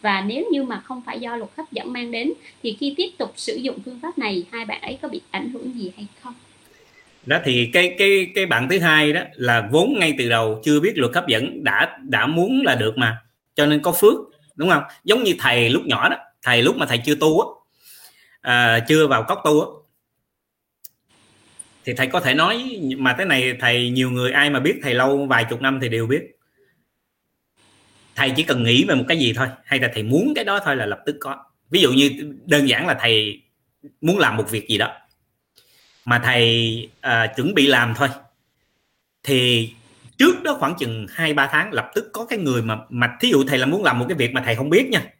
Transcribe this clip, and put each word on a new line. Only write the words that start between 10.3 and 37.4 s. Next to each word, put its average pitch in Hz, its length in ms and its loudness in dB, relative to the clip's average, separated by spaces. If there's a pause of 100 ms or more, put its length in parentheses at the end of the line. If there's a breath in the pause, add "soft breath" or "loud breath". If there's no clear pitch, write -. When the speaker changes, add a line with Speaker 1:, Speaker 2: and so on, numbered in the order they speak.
Speaker 2:
chưa 147 160 4
biết 180 160 0
luật 127 200 0
hấp 175 120 0
dẫn 120 360 -2
đã, 104 380 0
đã 113 260 0
muốn 190 340 0
là 160 140 2
được 113 220 -2
mà, 113 200 0 (380)
cho 147 100 4
nên 147 160 2
có 175 100 0
phước, 202 220 6 (420 soft breath)
đúng 170 140 -2
không? 156 140 4 (200 loud breath)
Giống 226 200 2
như 190 160 2
thầy 120 300 4
lúc 139 160 0
nhỏ 113 240 2
đó, - 80 -2 (240)
thầy 120 220 4
lúc - 140 2
mà 143 80 -2
thầy 120 200 -2
chưa 147 100 2
tu 156 260 2
á, - 60 -2 (960 soft breath)
à, 120 380 2
chưa 151 280 4
vào 117 160 2
cốc 190 200 -4
tu 151 180 4
á, - 60 -4 (2250)
thì 123 80 -6
thầy 131 140 -2
có 175 120 0
thể 131 140 0
nói, 226 460 0 (180)
mà 127 160 2
cái 180 120 -2
này 127 340 0
thầy, 123 300 0
nhiều 127 220 0
người 123 200 -2
ai 143 180 4
mà 139 100 0
biết 160 240 0
thầy 131 100 -2
lâu 139 320 2
vài 120 240 2
chục 117 120 -6
năm 135 200 0
thì 127 80 -4
đều 113 180 -2
biết. 147 140 0 (1900)
Thầy 135 200 0
chỉ 156 80 0
cần 127 200 0
nghĩ 120 240 4
về 170 80 2
một 131 120 0
cái 165 100 0
gì 120 160 2
thôi, 127 140 -2 (180)
hay - 140 -2
là 123 140 0
thầy 110 100 -4
muốn 170 320 2
cái 233 80 -4
đó 202 220 -2
thôi 143 100 0
là 113 100 -4
lập 104 200 -6
tức 147 140 -4
có. 139 180 -10 (320)
Ví 180 120 2
dụ 131 120 4
như 139 420 2 (100)
đơn 143 240 4
giản 123 180 0
là 117 140 0
thầy 107 400 0 (600)
muốn 180 180 2
làm 113 180 2
một 110 140 -4
việc 110 160 -6
gì 107 100 -2
đó 110 160 -2 (1120 soft breath)
mà 123 140 4
thầy, 117 720 0 (120)
à, 113 340 0
chuẩn 165 180 -2